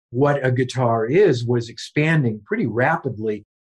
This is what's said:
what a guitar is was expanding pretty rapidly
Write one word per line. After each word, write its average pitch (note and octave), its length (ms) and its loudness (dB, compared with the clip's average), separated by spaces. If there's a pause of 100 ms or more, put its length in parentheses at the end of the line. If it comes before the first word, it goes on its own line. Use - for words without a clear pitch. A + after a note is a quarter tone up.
(100)
what C#3 340 0
a C3 60 0
guitar B2 560 0
is C#3+ 380 2
was A#2 240 0
expanding D3 760 0
pretty G#3 220 -2
rapidly A2 800 -2 (180)